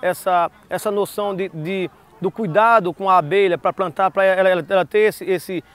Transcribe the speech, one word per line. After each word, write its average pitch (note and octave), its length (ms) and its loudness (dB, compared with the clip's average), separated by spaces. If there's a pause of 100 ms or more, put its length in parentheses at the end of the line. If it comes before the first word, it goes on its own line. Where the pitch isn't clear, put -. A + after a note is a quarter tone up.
essa, F3 500 0 (180)
essa F#3 220 -4
noção G3+ 440 -4
de, F#3 140 -6
de, E3+ 400 -6 (300)
do F#3 120 -4
cuidado G#3+ 600 2
com F#3+ 160 -4
a F#3 80 6
abelha F3 400 2
pra F3 160 -2
plantar, F#3 380 -2
pra G3 120 0
ela, F#3+ 260 4
ela, F3 200 0
ela F#3 160 2
ter G#3 140 0
esse, G#3+ 260 0
esse, F#3 380 -4 (120)